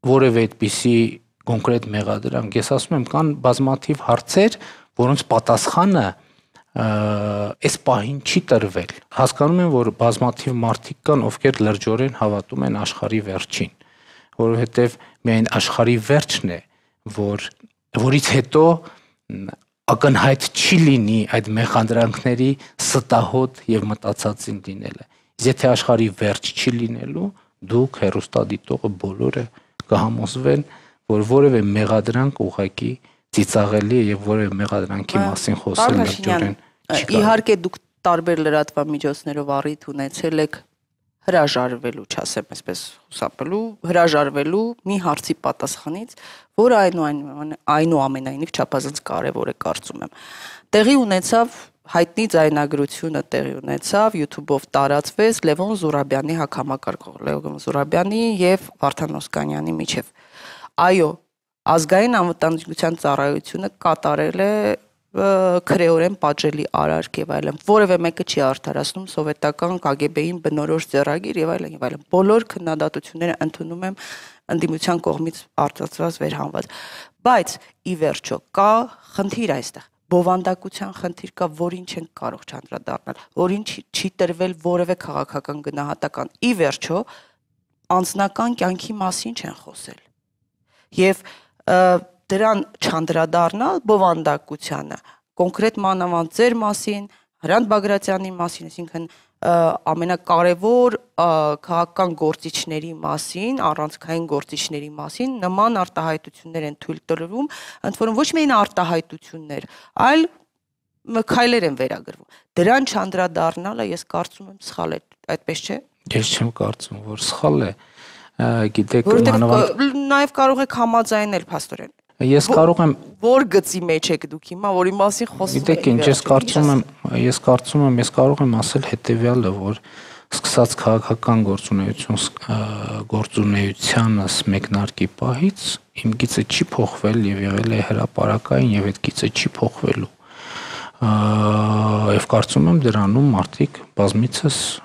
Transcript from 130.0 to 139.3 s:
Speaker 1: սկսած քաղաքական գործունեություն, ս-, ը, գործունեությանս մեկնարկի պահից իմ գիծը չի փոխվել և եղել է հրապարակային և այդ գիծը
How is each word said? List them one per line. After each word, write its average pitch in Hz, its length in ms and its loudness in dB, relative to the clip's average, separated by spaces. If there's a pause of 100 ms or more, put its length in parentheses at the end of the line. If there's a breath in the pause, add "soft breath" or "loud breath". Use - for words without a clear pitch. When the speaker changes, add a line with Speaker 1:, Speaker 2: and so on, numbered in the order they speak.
Speaker 1:
սկսած - 500 2
քաղաքական 113 680 2
գործունեություն, 98 720 -2
ս-, - 80 -4 (160)
ը, 110 140 -2 (560)
գործունեությանս 104 1200 0 (160)
մեկնարկի 98 560 -2 (140)
պահից 131 420 0 (400)
իմ 110 160 2
գիծը - 240 0
չի - 320 -2
փոխվել 110 480 0
և 98 220 -2
եղել 107 260 0
է 110 160 0
հրապարակային 110 880 0
և 101 160 0
այդ - 160 -8
գիծը - 240 -2